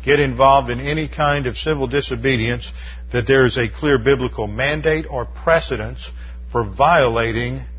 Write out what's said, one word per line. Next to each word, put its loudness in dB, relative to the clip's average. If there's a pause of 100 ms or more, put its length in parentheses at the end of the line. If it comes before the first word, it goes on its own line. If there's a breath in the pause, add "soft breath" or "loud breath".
get 4
involved 4
in -2
any -4
kind 0
of -4
civil -2
disobedience -2 (400 loud breath)
that 0
there 6
is 0
a 0
clear 0
biblical 0
mandate -2
or -6
precedence -2 (420 loud breath)
for 0
violating 2 (180)